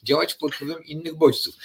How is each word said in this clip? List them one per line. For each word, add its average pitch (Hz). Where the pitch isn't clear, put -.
działać 165
pod 143
wpływem 156
innych 160
bodźców. 156